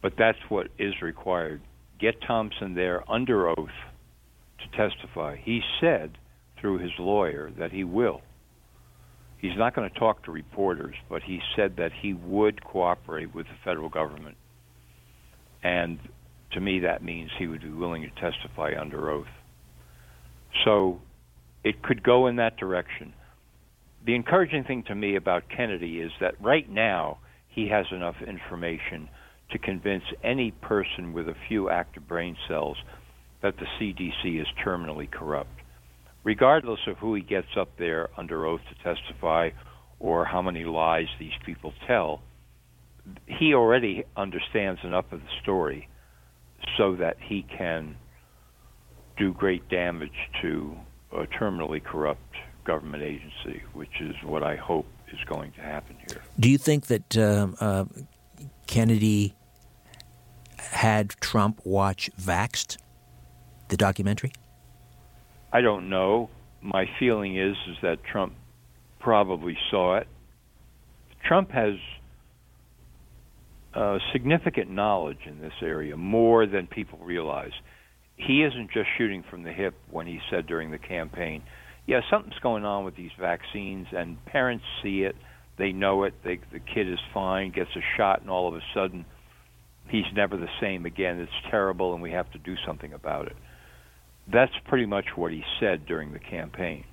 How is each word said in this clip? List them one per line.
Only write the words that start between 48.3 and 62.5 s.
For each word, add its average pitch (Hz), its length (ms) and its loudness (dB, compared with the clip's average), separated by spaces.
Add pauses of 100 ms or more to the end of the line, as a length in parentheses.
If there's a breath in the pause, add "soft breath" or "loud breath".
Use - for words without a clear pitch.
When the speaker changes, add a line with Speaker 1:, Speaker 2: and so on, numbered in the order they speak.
Speaker 1:
do 95 160 4
great 90 360 2
damage 87 600 -2 (120)
to 78 360 -4 (360)
a 80 120 -4
terminally 80 580 -2
corrupt - 520 -4 (300)
government 76 360 -2
agency, 76 640 -8 (100)
which - 280 -10
is 73 220 -6
what 76 200 -2
I 76 140 -2
hope 78 280 -2 (260)
is - 140 -14
going 76 280 -8
to - 80 -18
happen 76 340 -10 (120)
here. - 140 -12 (160)
Speaker 2:
Do 113 120 8
you 139 80 10
think 147 300 4
that, 113 300 2
um, 104 420 6
uh, 98 260 2 (840)
Kennedy 107 640 6 (1200 loud breath)
had 107 540 4 (100)
Trump 107 420 4
watch 98 560 2
Vaxxed, 92 580 0 (920)